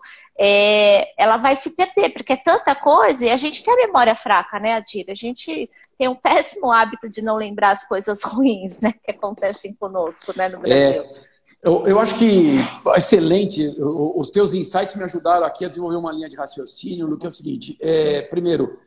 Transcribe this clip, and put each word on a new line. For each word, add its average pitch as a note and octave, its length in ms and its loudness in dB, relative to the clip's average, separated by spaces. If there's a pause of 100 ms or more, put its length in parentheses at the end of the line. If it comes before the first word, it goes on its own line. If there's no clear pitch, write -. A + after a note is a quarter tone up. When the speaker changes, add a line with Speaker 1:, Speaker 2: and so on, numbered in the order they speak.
(380)
Speaker 1:
é, G3+ 720 4 (100)
ela A3 160 4
vai C4+ 180 2
se C#4 160 -8
perder, F#4 400 0
porque - 220 -6
é C4 40 0
tanta E4 380 0
coisa, D4 500 4
e A3+ 60 2
a A#3+ 60 2
gente D4+ 260 -6
tem A#4 100 2
a B4 140 4
memória A#3+ 280 4
fraca, G#3 440 -2
né, A3 140 -2
Adira? G#3 400 -8
A - 20 -12
gente B3 520 -10 (300)
tem C4 100 0
um B3+ 80 -2
péssimo E4+ 560 0
hábito A3+ 380 2
de G#3+ 120 -12
não A3 140 -2
lembrar G#3 360 0
as G3+ 160 -4
coisas G3+ 340 -4
<laughs> - 20 -6
ruins, G#3+ 580 -2
né, G#3+ 120 0 (100)
que - 80 -6
acontecem G3+ 640 -8
conosco, F#3 640 -8
né, F#3 100 -2
no F3+ 200 -10
Speaker 2:
É, C3+ 260 4
Speaker 1:
Brasil. - 180 -6 (520)
Speaker 2:
eu, E3+ 240 2
eu G3 120 4
acho - 200 0
que, F3+ 380 4 (380)
excelente, F3+ 720 2 (120)
o, D3+ 400 -2
os C#3 100 -6
teus G3 240 0
insights F#3+ 420 -4
me G3 80 -8
ajudaram F3 420 0
aqui F3+ 200 -8
a F3 40 -8
desenvolver E3+ 280 -6
uma E3 160 -8
linha D#3 160 -10
de C3+ 60 -20
raciocínio, D#3 720 -10
Lu, D3+ 100 -4
que - 80 -12
é E3+ 40 -10
o D#3+ 40 -12
seguinte, C#3 480 -12
é, D3+ 400 0
primeiro, E3 640 -2